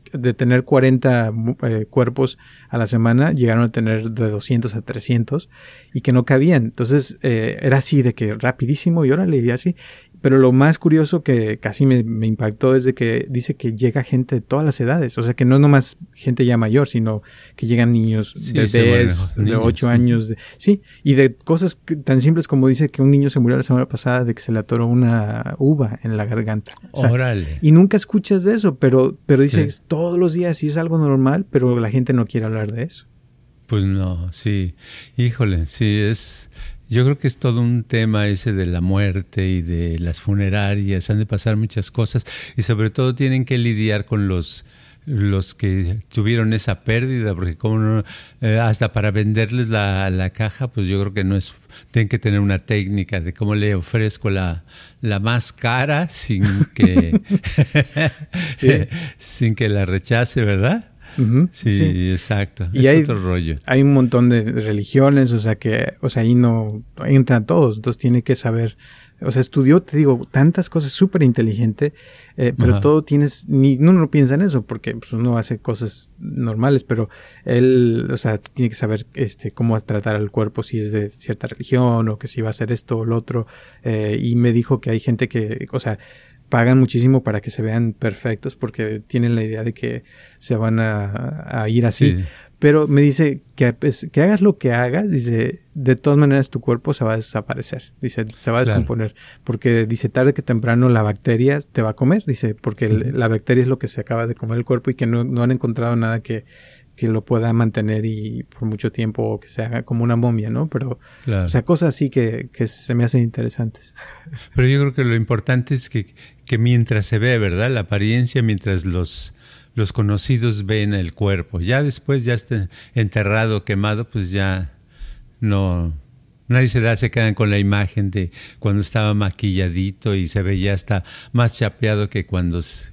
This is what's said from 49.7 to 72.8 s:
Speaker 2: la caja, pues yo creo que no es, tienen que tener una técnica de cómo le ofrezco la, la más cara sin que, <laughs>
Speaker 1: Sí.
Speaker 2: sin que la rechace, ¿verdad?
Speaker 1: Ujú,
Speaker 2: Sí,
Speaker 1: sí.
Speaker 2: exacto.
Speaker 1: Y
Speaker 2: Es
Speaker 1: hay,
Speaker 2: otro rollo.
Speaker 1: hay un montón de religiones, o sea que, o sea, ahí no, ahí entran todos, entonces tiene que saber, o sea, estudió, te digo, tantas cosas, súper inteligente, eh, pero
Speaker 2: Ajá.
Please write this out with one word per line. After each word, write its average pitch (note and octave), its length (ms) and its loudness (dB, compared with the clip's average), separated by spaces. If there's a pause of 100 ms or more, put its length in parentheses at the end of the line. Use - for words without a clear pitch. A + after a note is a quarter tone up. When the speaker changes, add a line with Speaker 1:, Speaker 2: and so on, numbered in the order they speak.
Speaker 2:
la F#2 180 -2
caja, A2+ 380 -6
pues G#2 200 -4
yo G2 140 0
creo G2 140 -4
que G#2 80 -2
no F#2+ 120 2
es, - 200 -4 (340)
tienen A2+ 180 0
que A2 120 -2
tener G2+ 220 0
una G2 180 0
técnica G2+ 600 -4
de E2+ 140 -6
cómo G#2 220 -2
le G#2 180 0
ofrezco G#2+ 560 -4
la, F2+ 340 -4 (380)
la G2+ 180 -2
más A#2 340 -2
cara C#3+ 560 -2
sin G2 340 -4 (320)
que, F2+ 440 2 (600)
<laughs> D3+ 760 -6
Speaker 1:
Sí. C3 140 2 (480)
Speaker 2:
sin - 380 -2
que A2 140 -2
la G2+ 160 0
rechace, A2+ 580 -2
¿verdad? G#2+ 480 0 (260)
Speaker 1:
Ujú, B2+ 360 2
Speaker 2:
Sí, - 180 -2
Speaker 1:
sí. F#2 400 2
Speaker 2:
exacto. G2+ 600 -4
Speaker 1:
Y B2 60 0
Speaker 2:
Es C3 80 6
Speaker 1:
hay, D#3 160 6
Speaker 2:
otro A#2 200 -2
rollo. F2+ 320 -2 (120)
Speaker 1:
hay C3 140 2
un C#3 120 4
montón B2 340 4
de A#2+ 140 4 (100)
religiones, B2 800 2
o A#2 80 0
sea A2 160 -2
que, A2+ 460 -4
o B2+ 80 -2
sea, A#2+ 140 -2
ahí A#2 120 4
no, A2+ 480 0 (140)
ahí C#3 180 0
entran B2 300 4
todos, C#3 320 2
entonces A2 200 -6
tiene B2 240 0
que B2+ 140 -2
saber, A#2 400 -2 (460)
o - 100 -4
sea, B2+ 100 0
estudió, C#3+ 400 4
te - 140 -6
digo, C#3 240 2 (100)
tantas E3+ 400 2
cosas, D3 220 -2
súper F#3+ 320 2
inteligente, A2+ 720 0 (420)
eh, B2 240 0
pero B2+ 140 4
Speaker 2:
Ajá. B2 80 0